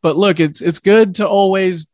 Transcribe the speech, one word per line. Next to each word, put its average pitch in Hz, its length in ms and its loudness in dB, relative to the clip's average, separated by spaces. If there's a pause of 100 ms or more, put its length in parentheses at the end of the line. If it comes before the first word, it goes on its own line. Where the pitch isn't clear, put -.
But 156 160 -2
look, 190 220 0
it's, 156 200 -2
it's 170 180 -4
good 202 360 2
to 208 120 -4
always 190 680 -2